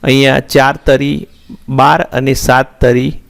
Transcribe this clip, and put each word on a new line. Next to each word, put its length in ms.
અહીંયા 360
ચાર 460
તરી 420
બાર 320
અને 320
સાત 480
તરી 380